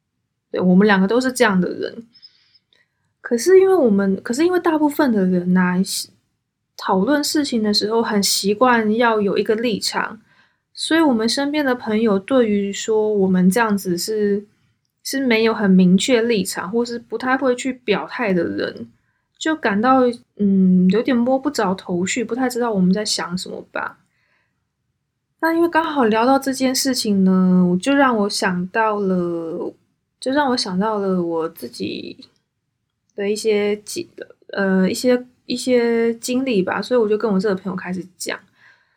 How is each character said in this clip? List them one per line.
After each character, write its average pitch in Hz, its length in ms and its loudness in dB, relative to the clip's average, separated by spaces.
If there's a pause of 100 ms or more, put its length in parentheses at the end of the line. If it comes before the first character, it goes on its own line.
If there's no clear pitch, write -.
(520)
对， - 100 -2
我 180 120 4
们 196 140 6
两 196 140 4
个 190 60 2
都 226 120 2
是 254 140 -2
这 247 100 2
样 202 160 2
的 175 100 0
人。 - 360 -10 (1160)
可 - 160 -4
是 359 220 6
因 381 80 4
为 381 80 4
我 285 140 4
们， 196 340 2
可 240 100 -4
是 277 100 0
因 349 80 2
为 359 80 2
大 339 180 0
部 302 120 2
分 285 220 0
的 202 140 2
人 180 300 2
啊， 180 200 2 (1000)
讨 190 240 -2
论 285 240 2
事 294 220 -2
情 233 160 -2
的 214 120 0
时 208 180 -2
候 226 100 0
很 220 220 0
习 196 300 0
惯 226 420 2
要 226 260 2
有 196 160 0
一 214 60 0
个 220 120 0
立 220 240 -2
场， - 400 -6 (540)
所 - 240 -2
以 - 20 4
我 302 140 4
们 220 160 0
身 277 220 -2
边 302 120 -2
的 254 120 0
朋 220 260 -2
友 214 160 2
对 233 320 2
于 202 220 0
说 214 420 -2
我 196 140 2
们 185 220 4
这 190 100 0
样 220 180 0
子 185 200 -4
是， 208 500 -4 (560)
是 277 200 -6
没 226 200 2
有 226 100 2
很 220 160 0
明 185 280 6
确 226 240 2
立 226 220 0
场， - 280 -8
或 233 120 -2
是 240 140 -8
不 233 200 -10
太 254 200 -2
会 269 180 0
去 254 160 -6
表 185 360 -4
态 208 260 -4
的 170 100 0
人， 101 460 -6 (480)
就 320 180 -2
感 214 240 -2
到， 262 220 4 (360)
嗯， 185 520 4
有 208 140 2
点 262 120 0
摸 240 220 2
不 269 140 -2
着 196 240 -2
头 180 300 -6
绪， 226 180 -4
不 - 100 -6
太 254 160 -2
知 247 100 -6
道 240 140 -2
我 196 60 0
们 185 120 4
在 214 140 0
想 175 320 -6
什 - 120 -10
么 - 120 -12 (100)
吧。 - 280 -10 (1400)
那 330 120 0
因 330 80 2
为 339 80 2
刚 320 140 0
好 294 220 0
聊 220 200 2
到 269 140 4
这 269 120 -6
件 262 220 -2
事 262 220 -2
情 202 280 0
呢， 185 460 4
我 180 80 0
就 269 160 0
让 269 240 2
我 202 120 0
想 185 380 -4
到 214 320 -2
了， 175 720 -4 (460)
就 254 120 -6
让 285 180 0
我 247 80 0
想 196 220 -4
到 214 180 -2
了 190 260 -2
我 165 240 -4
自 143 220 -12
己 - 560 -12 (920)
的 202 140 -6
一 214 40 0
些 208 440 0
经-， - 280 -12 (460)
呃， 190 400 0
一 - 20 -2
些， 247 320 0 (200)
一 247 100 -6
些 233 600 0
经 247 280 -4
历 233 180 0
吧， 185 200 -2
所 247 140 -2
以 247 40 4
我 214 80 0
就 214 100 0
跟 220 140 -2
我 190 80 0
这 208 80 -2
个 196 80 0
朋 185 160 -8
友 185 40 -6
开 180 180 -8
始 180 120 -10 (120)
讲。 - 200 -8 (600)